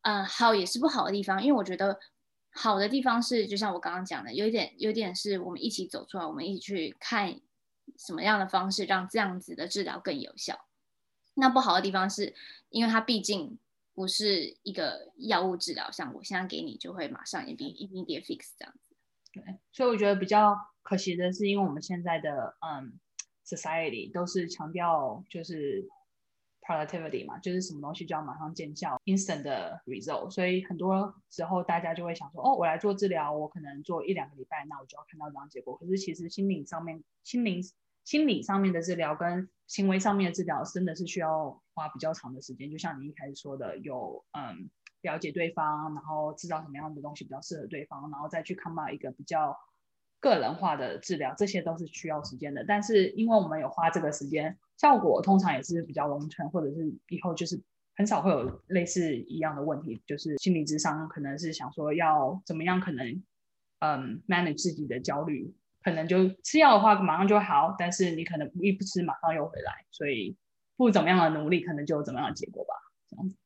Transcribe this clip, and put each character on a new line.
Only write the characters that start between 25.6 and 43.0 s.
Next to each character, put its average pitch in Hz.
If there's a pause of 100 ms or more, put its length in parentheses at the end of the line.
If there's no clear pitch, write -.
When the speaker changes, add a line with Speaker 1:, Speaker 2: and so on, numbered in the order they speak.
Speaker 2:
productivity 156
嘛， -
就 185
是 185
什 180
么 147
东 147
西 175
就 165
要 151
马 139
上 156
见 151
效， 143
instant 190
的 127
result， 143
所 185
以 185
很 180
多 190 (160)
时 170
候 180
大 170
家 165
就 170
会 170
想 147
说 165
，“哦， 269
我 170
来 165
做 202
治 196
疗， 156
我 151
可 170
能 143
做 165
一 185
两 147
个 143
礼 135
拜， 147
那 143
我 135
就 147
要 151
看 156
到 151
这 143
样 139
结 127
果。” 127
可 170
是 185
其 190
实 170
心 196
理 156
上 165
面、 165 (200)
心 240
灵、 185 (420)
心 302
理 190
上 196
面 196
的 170
治 175
疗 151
跟 175 (200)
行 196
为 190
上 202
面 190
的 -
治 185
疗 156
真 185
的 160
是 175
需 170
要 156 (120)
花 156
比 143
较 156
长 131
的 127
时 127
间， 139
就 156
像 156